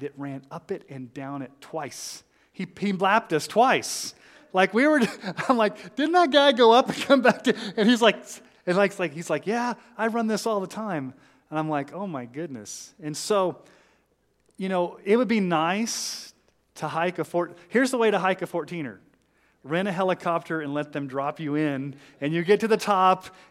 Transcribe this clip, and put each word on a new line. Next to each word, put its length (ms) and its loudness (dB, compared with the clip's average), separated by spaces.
that 180 -10
ran 320 -10
up 200 -12
it 200 -8
and 240 -14
down 260 -10
it 100 -12
twice. 600 -12
He, 140 -10
he 140 -2
lapped 400 2
us 140 0
twice. 680 0
Like, 220 2
we 120 4
were, 140 4
<laughs> 240 -6
I'm 80 4
like, 400 -2
"Didn't 160 0
that 180 4
guy 220 6
go 200 8
up 180 6
and 80 -4
come 240 4
back 220 4
to," 120 2
and 100 4
he's 140 4
like, 200 4
and 100 0
like, 220 0
like, 160 -4
he's 160 -8
like, 160 -2
"Yeah, 260 -2
I 120 -2
run 180 -2
this 200 -2
all 140 -2
the 60 -6
time." 480 -8
And 100 -6
I'm 120 -2
like, 240 -6
"Oh 120 -10
my 200 -8
goodness." 680 -14
And 140 -8
so, 460 -2
you 100 -6
know, 380 -2
it 100 4
would 100 4
be 140 2
nice 960 -2
to 120 -8
hike 320 -2
a 60 -2
four-, 280 -4
here's 200 2
the 80 0
way 120 4
to 80 2
hike 240 0
a 40 -4
fourteener. 540 -8
Rent 240 -2
a 40 -2
helicopter 680 -2
and 140 -6
let 180 -6
them 160 -6
drop 320 -6
you 140 -4
in, 420 -4
and 140 -2
you 100 0
get 160 4
to 80 0
the 80 2
top, 580 2